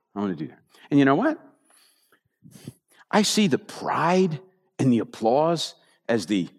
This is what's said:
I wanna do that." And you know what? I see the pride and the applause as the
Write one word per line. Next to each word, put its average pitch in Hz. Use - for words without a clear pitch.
I 101
wanna 98
do 76
that." -
And 143
you 139
know 135
what? 285
I 208
see 208
the -
pride 170
and 131
the 117
applause 143
as 113
the 92